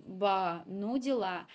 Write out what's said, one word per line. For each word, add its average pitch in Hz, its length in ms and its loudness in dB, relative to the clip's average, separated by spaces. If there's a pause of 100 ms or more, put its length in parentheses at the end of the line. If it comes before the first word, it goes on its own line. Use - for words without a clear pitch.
"Ба, 185 600 2
ну 202 320 -2
дела". 220 560 -2